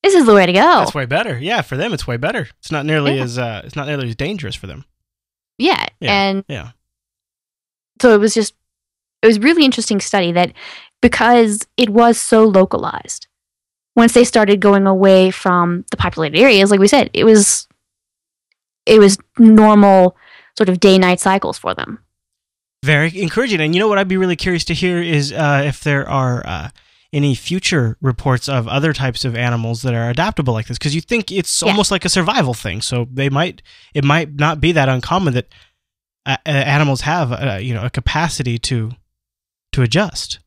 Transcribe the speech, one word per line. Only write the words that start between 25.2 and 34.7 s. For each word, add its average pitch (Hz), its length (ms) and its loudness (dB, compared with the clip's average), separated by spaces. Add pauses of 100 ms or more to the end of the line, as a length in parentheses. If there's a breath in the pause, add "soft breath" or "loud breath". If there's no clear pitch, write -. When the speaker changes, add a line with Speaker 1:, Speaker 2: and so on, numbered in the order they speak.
Speaker 2:
uh, 147 340 -2
if 143 180 -8
there 139 260 -4
are, 127 360 -4
uh, 87 240 -10 (440)
any 143 220 0
future 151 680 -4
reports 127 480 -4
of 123 180 -4
other 151 240 -2
types 135 320 -6
of 120 120 -6
animals 117 480 -6
that 127 100 -4
are 117 160 -4
adaptable 147 440 -4
like 110 140 -4
this, 117 120 -12
'cause 147 160 -6
you 165 60 -4
think 233 300 -6
it's 185 300 -6
Speaker 1:
Yeah. 247 80 0
Speaker 2:
almost 202 220 0
like 190 140 -4
a 180 40 -2
survival 175 460 -2
thing. 104 260 -8
So 120 300 -6
they 135 180 -4
might, 147 320 -4 (320 soft breath)
it 143 100 -2
might 147 320 0
not 151 240 -2
be 165 120 0